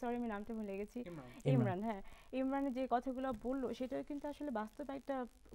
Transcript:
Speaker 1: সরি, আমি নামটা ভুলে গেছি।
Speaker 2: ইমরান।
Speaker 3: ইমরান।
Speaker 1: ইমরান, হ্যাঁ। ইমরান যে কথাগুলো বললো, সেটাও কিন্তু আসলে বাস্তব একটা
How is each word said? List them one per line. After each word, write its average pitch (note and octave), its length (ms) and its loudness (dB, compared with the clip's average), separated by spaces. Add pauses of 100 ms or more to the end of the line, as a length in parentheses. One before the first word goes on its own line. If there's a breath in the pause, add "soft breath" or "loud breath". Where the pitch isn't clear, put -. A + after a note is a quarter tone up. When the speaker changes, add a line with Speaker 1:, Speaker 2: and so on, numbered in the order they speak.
Speaker 1:
সরি, A#3+ 140 0
আমি A#3+ 120 0
নামটা G#3 260 -2
ভুলে G#3 240 -2
গেছি। G#3 220 -4
Speaker 2:
ইমরান। E3 260 -6 (200)
Speaker 3:
ইমরান। C#3 160 8
Speaker 1:
ইমরান, D3 220 4
হ্যাঁ। A3 180 0 (300 soft breath)
ইমরান C4+ 400 2
যে B3+ 180 0
কথাগুলো B3+ 440 2 (100)
বললো, B3 300 0
সেটাও C4+ 300 -2
কিন্তু C#4+ 240 -4
আসলে D4 240 -4
বাস্তব A3 380 -4
একটা C4+ 360 -2 (300)